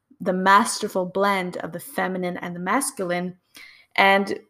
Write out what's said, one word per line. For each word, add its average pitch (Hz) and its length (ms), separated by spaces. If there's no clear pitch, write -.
the 185 120
masterful 196 760
blend 190 520
of - 120
the 170 80
feminine 185 600
and 175 180
the 175 40
masculine. 180 760
And 196 560